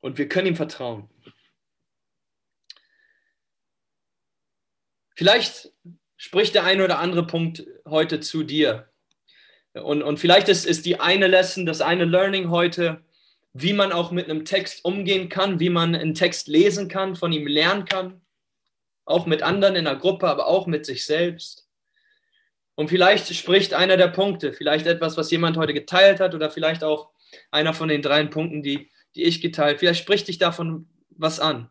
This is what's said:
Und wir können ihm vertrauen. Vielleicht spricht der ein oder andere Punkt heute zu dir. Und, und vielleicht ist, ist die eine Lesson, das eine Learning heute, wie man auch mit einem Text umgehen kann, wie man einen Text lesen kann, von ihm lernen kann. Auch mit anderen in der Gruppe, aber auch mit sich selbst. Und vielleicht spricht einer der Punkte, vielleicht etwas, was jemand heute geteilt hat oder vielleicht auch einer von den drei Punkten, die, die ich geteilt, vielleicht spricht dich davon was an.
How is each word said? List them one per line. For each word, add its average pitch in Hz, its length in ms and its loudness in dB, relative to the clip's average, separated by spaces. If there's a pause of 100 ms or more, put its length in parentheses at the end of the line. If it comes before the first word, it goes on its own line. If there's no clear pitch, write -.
Und 127 180 -10
wir 147 100 -4
können 185 200 0
ihm 165 80 0
vertrauen. 120 520 -8 (4000)
Vielleicht - 580 0 (440)
spricht 196 400 -2
der 180 80 4
ein 190 160 2
oder 180 180 2
andere 170 260 -2
Punkt 165 400 -6 (220)
heute 156 320 0
zu - 240 -6
dir. 135 480 -2 (840)
Und, 147 280 -4
und 151 160 -4
vielleicht 190 300 6
ist, 180 180 2
ist 165 200 -2
die 170 140 -2
eine 190 260 2
Lesson, 185 400 2
das 156 140 -6
eine 170 240 2
Learning 185 460 2
heute, 170 520 0 (500)
wie 151 200 -4
man 196 200 0
auch 170 200 -2
mit 175 180 -4
einem 156 140 -4
Text - 400 -6
umgehen 190 440 -2
kann, 190 300 -2
wie 170 100 0
man 170 260 0
einen 160 200 -4
Text - 340 -2
lesen 185 400 2
kann, 190 280 -6
von 170 160 -2
ihm 151 140 -4
lernen 165 380 0
kann. 185 360 -6 (840)
Auch 170 220 0
mit 156 160 0
anderen 190 340 2
in 170 80 -2
der 143 120 -2
Gruppe, 185 320 0
aber 143 180 0
auch 185 200 2
mit 151 200 -4
sich 131 180 -8
selbst. 170 640 -4 (1080)
Und 151 120 -2
vielleicht 180 460 2
spricht 196 400 2
einer 185 220 6
der 175 120 6
Punkte, 180 440 -2
vielleicht 156 340 0
etwas, 165 300 0
was 160 140 -4
jemand 165 260 2
heute 156 180 0
geteilt 190 460 6
hat 185 140 2
oder 156 160 -4
vielleicht 160 320 -2
auch 151 280 -4 (400)
einer 156 240 0
von 160 140 -4
den 143 140 0
drei 147 220 4
Punkten, 151 380 -6
die, 143 280 -6 (240)
die 160 100 -4
ich 170 160 2
geteilt, 147 400 0
vielleicht 170 200 2
spricht 208 280 0
dich 180 100 -8
davon 170 500 -2 (220)
was 160 300 -4
an. 135 300 -4